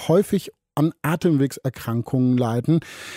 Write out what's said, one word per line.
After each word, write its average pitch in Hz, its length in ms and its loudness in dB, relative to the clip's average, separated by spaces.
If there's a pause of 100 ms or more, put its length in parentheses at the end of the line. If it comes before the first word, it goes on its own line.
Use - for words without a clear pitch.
häufig 190 440 2 (240)
an 156 260 2
Atemwegserkrankungen 131 1400 0
leiden, 123 420 2 (380)